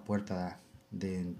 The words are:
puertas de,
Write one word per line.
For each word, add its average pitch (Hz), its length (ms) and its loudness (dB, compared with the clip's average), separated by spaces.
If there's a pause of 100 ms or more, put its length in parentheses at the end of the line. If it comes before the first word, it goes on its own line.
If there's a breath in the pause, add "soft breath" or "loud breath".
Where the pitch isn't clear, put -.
puertas 95 520 2 (340 loud breath)
de, 90 480 0